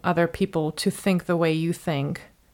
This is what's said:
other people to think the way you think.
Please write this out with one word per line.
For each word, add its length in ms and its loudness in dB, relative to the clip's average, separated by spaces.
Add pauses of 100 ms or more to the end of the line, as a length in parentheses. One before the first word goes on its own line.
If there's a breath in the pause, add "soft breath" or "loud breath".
other 240 2
people 460 -2
to 180 -2
think 360 0
the 100 2
way 160 2
you 200 0
think. 500 -4 (320)